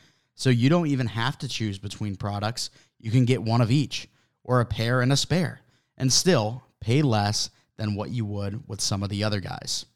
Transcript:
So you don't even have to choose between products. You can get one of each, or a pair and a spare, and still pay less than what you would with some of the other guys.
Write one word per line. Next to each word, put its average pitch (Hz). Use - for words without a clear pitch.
So -
you 120
don't 170
even 131
have 113
to 143
choose 104
between 101
products. 104
You 113
can 123
get 117
one 113
of 107
each, -
or 123
a 113
pair 123
and 127
a 139
spare, -
and 131
still 123
pay 127
less 107
than 107
what 98
you 117
would 101
with 104
some 98
of 101
the 101
other 104
guys. -